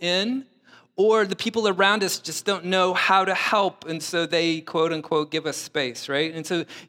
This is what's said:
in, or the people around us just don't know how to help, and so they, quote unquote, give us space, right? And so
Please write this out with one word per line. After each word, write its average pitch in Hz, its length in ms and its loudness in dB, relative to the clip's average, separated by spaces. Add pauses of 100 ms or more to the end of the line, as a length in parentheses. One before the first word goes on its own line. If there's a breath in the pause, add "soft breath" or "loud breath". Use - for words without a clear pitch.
in, 202 460 0 (500 loud breath)
or 214 280 6
the 190 120 -4
people 220 280 -2
around 196 380 2
us - 160 -2
just - 240 -8
don't 185 220 -2
know 185 280 2
how 190 300 4
to 190 100 0
help, - 520 0
and 160 180 -6
so 170 220 -2
they, 165 340 0
quote 165 320 0
unquote, 151 400 -2
give 156 140 -2
us 147 100 -4
space, 131 540 -6
right? 156 240 -2
And 160 120 -8
so 175 200 -2 (240 loud breath)